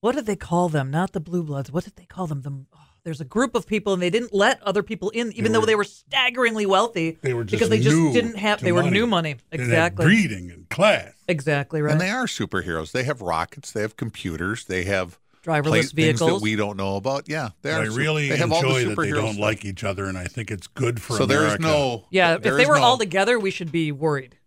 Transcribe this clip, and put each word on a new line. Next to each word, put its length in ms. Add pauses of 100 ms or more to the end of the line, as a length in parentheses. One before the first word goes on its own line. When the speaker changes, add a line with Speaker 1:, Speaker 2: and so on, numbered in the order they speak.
Speaker 1:
What 140
did 100
they 100
call 320
them? 220
Not 240
the 60
blue 240
bloods. 280
What 120
did 120
they 100
call 200
them? 160
The, 80 (260)
oh, 40 (240)
there's 180
a 40
group 300
of 100
people, 280
and 80
they 100
didn't 220
let 280
other 220
people 280
in, 220
even 120
Speaker 2:
They 80
Speaker 1:
though 80
Speaker 2:
were, 40
Speaker 1:
they 100
were 100
staggeringly 800
wealthy, 560
Speaker 2:
they 100
were 100
just 100
Speaker 1:
because 160
they 100
just 160
Speaker 2:
new 180
Speaker 1:
didn't 240
have, 220
Speaker 2:
to 60
Speaker 1:
they 60
were 120
Speaker 2:
money. 100
Speaker 1:
new 140
money. 280 (140)
Speaker 2:
They 80
had 100
Speaker 1:
Exactly. 380
Speaker 2:
breeding 460
and 180
class. 440 (140)
Speaker 1:
Exactly 540
right. 120
Speaker 3:
And 80
they 100
are 140
superheroes. 680
They 140
have 160
rockets. 500
They 100
have 140
computers. 680
They 180
have 340 (260)
Speaker 1:
Driverless 200
Speaker 3:
play-, 180
things 100
that 40
Speaker 1:
vehicles. 480
Speaker 3:
we 120
don't 220
know 200
about. 320
Yeah, 200 (140)
they 80
Speaker 2:
But 80
Speaker 3:
are 40
Speaker 2:
I 40
Speaker 3:
su-, 100
Speaker 2:
really 320
Speaker 3:
they 80
have 140
all 100
the 60
Speaker 2:
enjoy 120 (100)
that 120
they 80
Speaker 3:
superhero 60
Speaker 2:
don't 180
Speaker 3:
stuff. 60
Speaker 2:
like 260
each 180
other, 220
and 120
I 80
think 260
it's 160
good 340
for 140
Speaker 3:
So 100
there 220
is 80
Speaker 2:
America. 560
Speaker 1:
Yeah, 260
Speaker 3:
there 160
Speaker 1:
if 40
they 60
Speaker 3:
is 60
Speaker 1:
were 60
Speaker 3:
no 80
Speaker 1:
all 140
together, 420
we 120
should 200
be 200
worried. 560